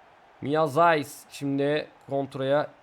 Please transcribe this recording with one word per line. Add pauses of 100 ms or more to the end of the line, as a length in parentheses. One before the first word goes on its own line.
(420)
Mia
Zeiss
şimdi (220)
kontraya (160)